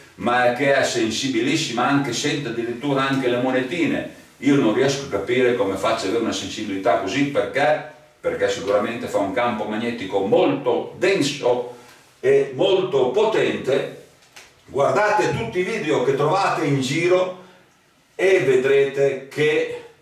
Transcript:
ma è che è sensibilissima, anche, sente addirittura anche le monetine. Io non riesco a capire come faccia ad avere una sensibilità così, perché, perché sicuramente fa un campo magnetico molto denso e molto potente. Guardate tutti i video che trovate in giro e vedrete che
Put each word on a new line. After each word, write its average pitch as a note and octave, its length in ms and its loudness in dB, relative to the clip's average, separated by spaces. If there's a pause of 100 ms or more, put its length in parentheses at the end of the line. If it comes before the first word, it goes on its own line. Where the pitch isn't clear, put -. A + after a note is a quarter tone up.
(160)
ma A#2+ 300 2
è B2 80 2
che C#3 200 2
è C3 80 2
sensibilissima, A#2+ 1040 0
anche, C#3 260 0
sente D3 360 -4
addirittura A#2+ 580 -2
anche C3 220 0
le A#2+ 120 0
monetine. C3 760 -2 (240)
Io C#3 180 4
non A#2 180 2
riesco C#3 320 0
a - 40 -12
capire B2 440 0
come F#2+ 220 -2
faccia - 280 -2
ad F#2+ 40 -4
avere - 160 0
una G#2 80 -2
sensibilità G2 680 -2
così, C#3+ 280 -2
perché, B2+ 680 0 (260)
perché - 300 -2
sicuramente G#2 580 -2
fa - 120 -2
un G2 140 0
campo A2 320 -2
magnetico G#2+ 560 -4
molto B2 760 0
denso C#3 800 0 (420)
e C3+ 380 2
molto C#3+ 540 2
potente. C3 960 -2 (580)
Guardate F3 720 0
tutti G3+ 240 -4
i - 20 2
video D#3 400 -2
che C3+ 140 0
trovate E3+ 480 0
in C#3 160 0
giro F3 640 0 (720)
e F#3+ 240 4
vedrete C#3 880 2
che - 580 -2 (160)